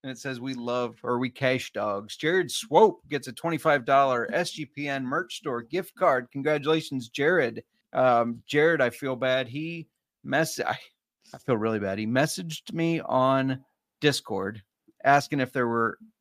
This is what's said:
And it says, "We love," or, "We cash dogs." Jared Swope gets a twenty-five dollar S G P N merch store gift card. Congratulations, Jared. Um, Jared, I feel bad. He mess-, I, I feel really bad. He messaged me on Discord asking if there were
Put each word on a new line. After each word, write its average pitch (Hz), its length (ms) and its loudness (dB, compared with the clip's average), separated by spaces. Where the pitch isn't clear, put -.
And 135 80 -10
it 123 60 -12
says, 131 220 -8
"We 131 140 -8
love," 120 500 -4
or, 123 160 0
"We 127 100 -2
cash 127 440 -2
dogs." 104 420 -4
Jared 165 340 0
Swope 208 600 4
gets 143 180 -4
a 139 60 -12
twenty-five 151 500 0
dollar 135 480 4
S 170 200 -2
G 156 140 -10
P 143 220 -10
N 139 180 -4
merch 160 300 -4
store 120 280 -6
gift 175 320 -6
card. 135 360 2
Congratulations, 147 800 -2
Jared. 139 540 0
Um, 120 560 2
Jared, 156 320 4
I 120 120 2
feel 131 260 -6
bad. 127 320 -2
He 160 400 -10
mess-, 160 380 -2
I, - 160 -2
I 127 60 -16
feel 120 180 0
really 110 220 0
bad. 98 200 -2
He 110 80 -4
messaged 156 640 -2
me 165 300 -2
on 131 580 2
Discord 104 600 -2
asking 139 380 4
if 127 100 -2
there 127 160 0
were 117 300 0